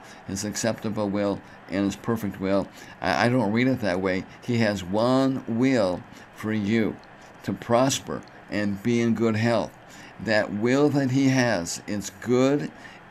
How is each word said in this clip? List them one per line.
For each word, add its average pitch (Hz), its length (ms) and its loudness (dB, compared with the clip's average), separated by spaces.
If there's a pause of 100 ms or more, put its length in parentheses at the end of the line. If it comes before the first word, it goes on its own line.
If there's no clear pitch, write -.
(280)
his 98 180 -6
acceptable 107 640 -2
will, 101 320 -2 (280)
and 98 160 0
his 98 100 0
perfect 110 440 -4
will. 95 280 0 (340)
I, 85 240 2
I 120 40 4
don't 120 220 2
read 120 160 2
it 123 140 0
that 92 180 0
way. 92 240 0 (200)
He 120 160 0
has 104 240 0
one 127 640 2
will 117 560 2 (320)
for 107 180 -4
you, 107 420 2 (480)
to - 100 -4
prosper 117 680 0 (280)
and 101 340 -4
be 120 180 2
in 117 140 2
good 113 200 2
health. 110 360 0 (520)
That 107 300 2
will 123 360 4
that 135 220 0
he 135 180 4
has, 117 580 0
it's 98 240 -6
good, 135 600 0 (400)